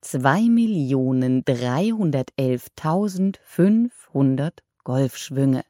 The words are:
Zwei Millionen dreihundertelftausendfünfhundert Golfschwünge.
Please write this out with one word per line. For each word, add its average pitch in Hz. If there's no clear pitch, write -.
Zwei 139
Millionen 131
dreihundertelftausendfünfhundert 160
Golfschwünge. 131